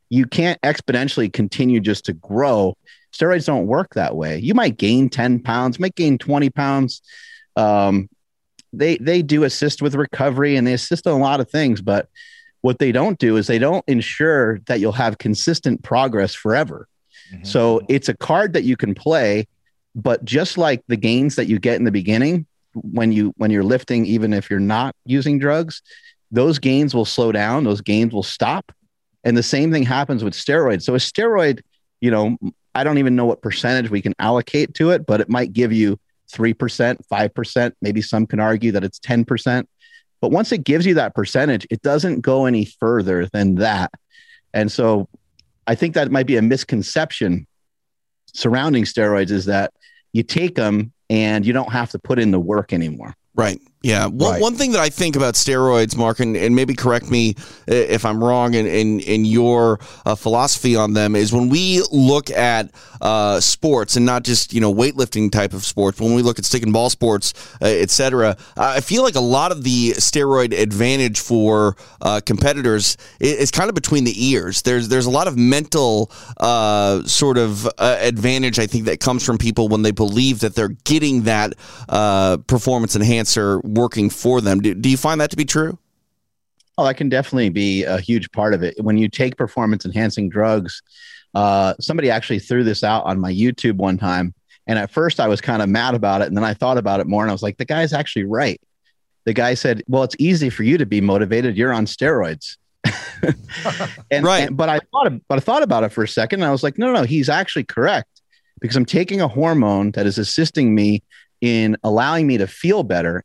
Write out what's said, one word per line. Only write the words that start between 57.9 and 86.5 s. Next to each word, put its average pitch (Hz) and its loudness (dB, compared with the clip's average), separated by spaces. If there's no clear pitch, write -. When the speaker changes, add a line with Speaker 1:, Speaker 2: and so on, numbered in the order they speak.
Speaker 3:
I'm 110 -2
wrong 120 2
in, 110 2
in, 107 0
in 107 0
your, 117 4
uh, 107 0
philosophy 120 0
on 107 2
them, 107 2
is 107 2
when 123 2
we 180 2
look 143 2
at, 113 0
uh, 104 2
sports 127 0
and 120 4
not 123 2
just, - -2
you 113 0
know, 107 2
weightlifting 117 0
type 101 0
of 98 -10
sports, 98 -2
when 117 2
we 123 2
look 120 0
at 98 -6
stick 123 -2
and 107 2
ball 117 2
sports, 110 0
uh, 104 2
et 98 2
cetera, 123 2
I 135 0
feel 233 0
like 233 0
a 131 0
lot 135 2
of 147 -8
the 120 2
steroid 131 2
advantage 117 0
for, 107 2
uh, 104 0
competitors 120 0
i-, - 0
is 139 0
kind 190 -2
of 196 -4
between 147 0
the 117 -2
ears. 98 -2
There's, 120 0
there's 127 2
a 123 0
lot 160 2
of 135 -4
mental, 123 2
uh, 104 0
sort 135 2
of, 110 0
uh, 120 0
advantage, 120 0
I 113 0
think, 110 -2
that 82 -2
comes 127 -2
from 117 -2
people 113 0
when 107 2
they 110 2
believe 110 0
that 107 -2
they're 107 -2
getting 147 2
that, 107 0
uh, 98 2
performance 123 0
enhancer 107 2
working 107 2
for 123 0
them. 101 2
Do, 104 0
do 110 -2
you 131 4
find 156 0
that 147 2
to 160 -10
be 151 -2
true? 156 -2